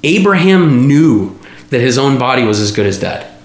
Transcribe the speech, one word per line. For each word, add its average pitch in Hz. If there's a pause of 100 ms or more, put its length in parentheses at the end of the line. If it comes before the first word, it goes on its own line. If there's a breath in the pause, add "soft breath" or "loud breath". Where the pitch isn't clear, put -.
Abraham 180
knew 139 (300 loud breath)
that 123
his 127
own 139
body 123
was 107
as 104
good 104
as 95
dead. 82 (120)